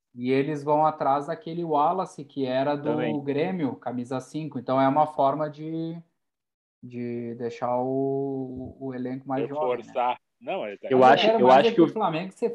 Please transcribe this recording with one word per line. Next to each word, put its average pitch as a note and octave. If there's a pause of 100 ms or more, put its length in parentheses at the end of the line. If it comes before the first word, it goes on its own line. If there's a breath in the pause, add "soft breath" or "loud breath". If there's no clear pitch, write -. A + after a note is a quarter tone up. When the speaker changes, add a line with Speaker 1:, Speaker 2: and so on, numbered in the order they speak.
(180)
Speaker 1:
E B2
eles C#3
vão D3+
atrás D#3
daquele E3
Wallace, E3
que C3+
era C3+
do C#3+
Speaker 2:
Também. C#3
Speaker 1:
Grêmio, C#3+
camisa B2
cinco. D3
Então -
é E3+
uma D3+
forma D3
de, D#3+ (880)
de A#2+
deixar A#2+
o, C3+
o C3
elenco C3
mais C#3
jovem, C#3
né? B2
Speaker 3:
Reforçar. A#2+ (220)
Não, D3
ele G2+
tá -
Speaker 2:
Eu C3
Speaker 1:
Eu B2+
Speaker 2:
acho, C3
Speaker 1:
quero A3+
Speaker 2:
eu -
Speaker 1:
mais B2+
Speaker 2:
acho A3+
Speaker 1:
é G3+
Speaker 2:
que F3
o D#3
Speaker 1:
Flamengo F#3
se -